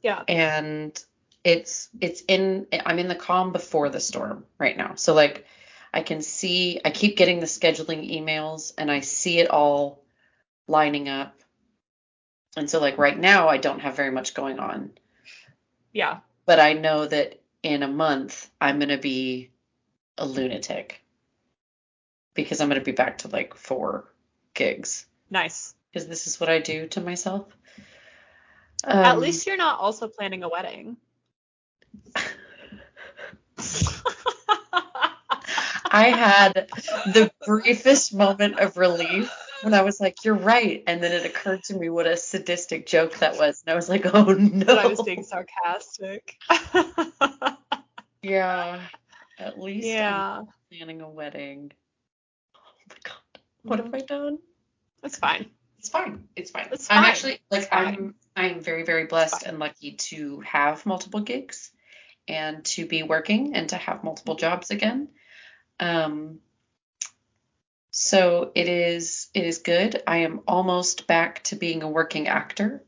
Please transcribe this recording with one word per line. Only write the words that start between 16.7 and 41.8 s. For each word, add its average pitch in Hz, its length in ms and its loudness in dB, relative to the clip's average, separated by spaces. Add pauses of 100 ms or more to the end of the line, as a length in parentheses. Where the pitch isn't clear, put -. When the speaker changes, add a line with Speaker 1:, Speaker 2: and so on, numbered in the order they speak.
Speaker 2:
know 156 340 0
that 147 340 -2 (220)
in 147 200 0
a 139 60 -2
month 143 600 -2 (100)
I'm 143 200 2
gonna 143 180 0
be 131 520 -6 (680)
a 139 100 -6
lunatic 131 720 -6 (1300)
because 151 260 -4
I'm 147 80 0
gonna 139 120 0
be 135 120 -6
back 131 260 -2
to, - 100 -14
like, - 260 -8
four - 580 -8 (420)
gigs. - 520 -4 (240)
Speaker 1:
Nice. 170 440 -4 (180)
Speaker 2:
'Cause 160 160 -10
this 165 180 -10
is - 140 -8
what 160 80 -2
I 160 100 4
do 160 300 -6
to 190 120 -8
myself. 180 460 -6 (1400)
Speaker 1:
At 220 320 6
Speaker 2:
Um, - 60 2
Speaker 1:
least 339 260 -2
you're 392 100 -4
not 330 220 0
also 220 300 -4
planning 190 340 -8
a 170 60 -6
wedding. 180 480 -8 (1200)
<laughs> - 1900 -8 (1800)
Speaker 2:
I 220 200 8
had 202 580 6 (440)
the 214 180 8 (160)
briefest 226 680 4
moment 196 460 4
of 190 160 2
relief 180 580 2 (280)
when 214 120 2
I 196 80 8
was 202 180 0
like, 190 240 -2
"You're 220 100 4
right." 208 520 2
And 175 160 -2
then 170 100 0
it 175 120 0
occurred 190 400 -4
to 202 100 -8
me 170 140 -4